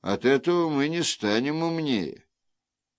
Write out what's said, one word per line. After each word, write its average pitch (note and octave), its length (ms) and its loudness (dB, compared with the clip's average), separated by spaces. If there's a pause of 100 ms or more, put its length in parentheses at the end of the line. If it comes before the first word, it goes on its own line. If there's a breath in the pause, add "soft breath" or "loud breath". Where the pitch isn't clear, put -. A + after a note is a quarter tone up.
«От G2+ 220 -4
этого E3 440 2
мы C#3+ 200 0
не E3 140 -2
станем C3+ 600 0
умнее. D3+ 640 -4 (720)